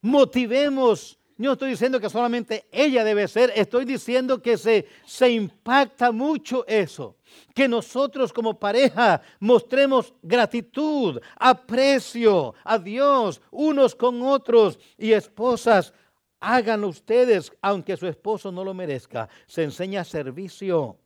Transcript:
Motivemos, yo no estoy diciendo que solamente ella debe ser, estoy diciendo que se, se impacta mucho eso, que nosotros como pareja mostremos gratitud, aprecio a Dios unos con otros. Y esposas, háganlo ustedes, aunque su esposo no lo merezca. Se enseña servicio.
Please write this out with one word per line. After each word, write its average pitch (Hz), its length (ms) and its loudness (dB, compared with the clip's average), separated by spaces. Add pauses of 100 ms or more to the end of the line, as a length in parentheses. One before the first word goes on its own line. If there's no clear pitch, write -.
Motivemos, 254 1160 0 (180)
yo 226 100 -4
no 277 80 0
estoy 269 160 -6
diciendo 254 280 -2
que 202 100 -4
solamente 233 640 -4
ella 254 320 2
debe 208 240 0
ser, 240 300 2
estoy 240 280 0
diciendo 254 560 -2
que 233 160 0
se, 214 300 0 (180)
se - 260 0
impacta 240 800 0
mucho 254 560 -4
eso, 160 480 -4 (360)
que 269 140 2
nosotros 254 680 -4
como 220 280 -4
pareja 214 600 2 (200)
mostremos 247 840 2
gratitud, 233 1000 -2 (140)
aprecio 233 1300 2
a 214 160 0
Dios 233 720 0
unos 277 460 0
con 240 260 -2
otros. 233 560 2 (180)
Y 220 160 0
esposas, 226 800 0 (460)
háganlo 214 500 -2
ustedes, 220 640 0 (120)
aunque 196 340 -4
su 180 100 -10
esposo 190 460 -8
no 180 100 -10
lo 190 120 -8
merezca. 135 540 -8 (180)
Se - 180 -4
enseña 185 400 -8
servicio. 156 1000 -6